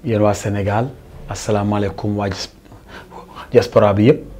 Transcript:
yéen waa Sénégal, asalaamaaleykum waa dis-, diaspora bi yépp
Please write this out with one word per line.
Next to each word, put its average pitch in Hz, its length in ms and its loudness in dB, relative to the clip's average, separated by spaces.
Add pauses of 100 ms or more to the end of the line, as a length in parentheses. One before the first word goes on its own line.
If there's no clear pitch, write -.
yéen 110 180 0
waa 104 120 4
Sénégal, 101 540 -2 (400)
asalaamaaleykum 104 880 -2
waa 101 120 -2
dis-, - 220 -8 (1000)
diaspora 107 420 4
bi 104 120 4
yépp - 160 4 (180)